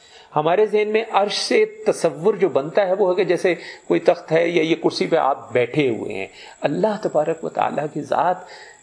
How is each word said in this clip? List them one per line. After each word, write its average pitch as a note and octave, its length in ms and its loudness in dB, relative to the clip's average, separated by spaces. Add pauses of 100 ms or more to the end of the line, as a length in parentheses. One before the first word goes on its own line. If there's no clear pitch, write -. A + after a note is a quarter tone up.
(320)
ہمارے E3+ 340 2
ذہن G#3 220 0
میں G#3+ 140 0 (100)
عرش G3+ 260 0
سے A3 260 2 (220)
تصور E3 480 0
جو F#3 160 2
بنتا E3+ 360 0
ہے F3+ 60 0
وہ F#3+ 180 2
ہے F3+ 40 2
کہ F#3 100 0
جیسے E3+ 300 0 (320)
کوئی E3+ 160 2
تخت - 300 2
ہے E3+ 160 2
یا E3+ 140 2
یہ D#3+ 200 2
کرسی F#3 240 0
پہ E3 100 2
آپ C#3 360 0
بیٹھے B2 360 2
ہوئے G#2+ 260 -4
ہیں۔ F#2+ 120 -6 (340)
اللہ F3+ 420 0
تبارک D3+ 420 -2
و - 40 -6
تعالیٰ C#3+ 440 -2
کی D3 100 -6
ذات C#3+ 440 -2 (360)